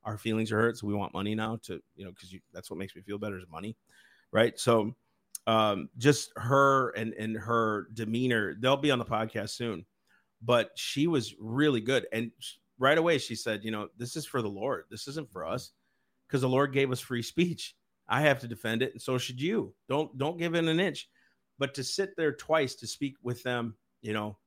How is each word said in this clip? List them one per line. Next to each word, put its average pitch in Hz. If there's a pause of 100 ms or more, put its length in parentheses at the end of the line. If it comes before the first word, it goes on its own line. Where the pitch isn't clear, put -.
Our 107
feelings 110
are 107
hurt, 117
so 104
we 101
want 104
money 101
now 110
to, 90 (140)
you 95
know, 90
'cause 92
you, 92 (140)
that's 90
what 92
makes 95
me 87
feel 101
better 104
is 92
money." 90 (560)
Right? 113
So, 113 (520)
um, 107
just 139
her 135
and, 113
and 110
her 110
demeanor, 113
they'll 127
be 143
on 127
the 117
podcast 107
soon. 110 (560)
But 117
she -
was 127
really 123
good. 120
And 113
sh-, - (220)
right 139
away, 165
she 120
said, 107
you 110
know, 107
"This 123
is 151
for 127
the 107
Lord. 98
This -
isn't 143
for 85
us, 107 (560)
'cause 135
the 131
Lord 135
gave 135
us 123
free 120
speech. - (320)
I 127
have 143
to 123
defend 117
it, 131
and 113
so 127
should 123
you. 170 (140)
Don't, 139
don't 151
give 170
in 165
an 160
inch." 180 (480)
But 135
to 139
sit 196
there 156
twice 151
to 117
speak 139
with 123
them, 120 (240)
you 107
know 107